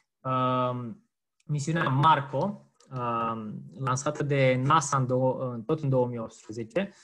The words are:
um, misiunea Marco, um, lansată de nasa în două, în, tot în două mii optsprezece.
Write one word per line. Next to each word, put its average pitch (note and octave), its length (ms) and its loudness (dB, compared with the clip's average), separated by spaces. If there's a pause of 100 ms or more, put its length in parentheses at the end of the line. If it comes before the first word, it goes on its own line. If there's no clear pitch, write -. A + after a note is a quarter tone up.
(200)
um, B2+ 840 -2 (420)
misiunea D3+ 420 -2
Marco, D3 800 2 (200)
um, A#2 720 -4 (160)
lansată C3 440 -2
de C3+ 420 4
nasa D3+ 320 4
în C3+ 100 2
două, B2+ 460 0
în, A#2 100 -8
tot D#3 180 -2
în D3 80 -2
două B2+ 180 4
mii A#2+ 120 -6
optsprezece. A2+ 720 -6 (120)